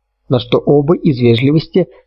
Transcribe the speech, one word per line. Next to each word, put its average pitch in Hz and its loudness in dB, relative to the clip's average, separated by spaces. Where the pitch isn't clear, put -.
на 127 -2
что 120 -2
оба 147 0
из 135 -2
вежливости 135 0